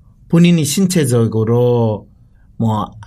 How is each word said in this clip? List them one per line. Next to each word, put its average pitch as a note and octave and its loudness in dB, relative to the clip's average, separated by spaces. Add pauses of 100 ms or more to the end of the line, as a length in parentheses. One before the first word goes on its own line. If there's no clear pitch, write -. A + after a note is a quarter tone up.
(300)
본인이 E3+ 2
신체적으로 A#2+ 0 (480)
뭐 - -4 (180)